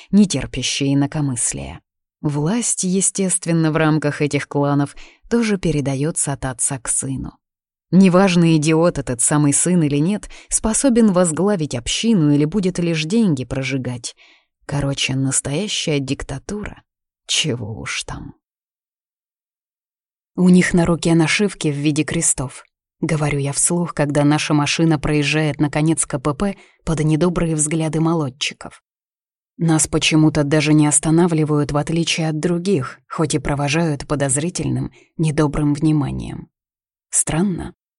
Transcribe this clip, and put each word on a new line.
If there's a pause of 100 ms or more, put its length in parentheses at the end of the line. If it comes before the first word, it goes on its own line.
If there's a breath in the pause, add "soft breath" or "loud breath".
(120 loud breath)
не
терпящие
инакомыслия. (400)
Власть,
естественно,
в
рамках
этих
кланов (340 loud breath)
тоже
передаётся
от
отца
к
сыну. (540)
Неважно,
идиот
этот
самый
сын
или
нет, (200 loud breath)
способен
возглавить
общину
или
будет
лишь
деньги
прожигать. (500 soft breath)
Короче,
настоящая
диктатура. (440)
Чего
уж
там. (2000)
"У
них
на
руке
нашивки
в
виде
крестов", — (380)
говорю
я
вслух,
когда
наша
машина
проезжает,
наконец,
К
П
П (280 soft breath)
под
недобрые
взгляды
молодчиков. (720)
Нас
почему-то
даже
не
останавливают,
в
отличие
от
других, (100)
хоть
и
провожают
подозрительным, (260 soft breath)
недобрым
вниманием. (680)
Странно. (260)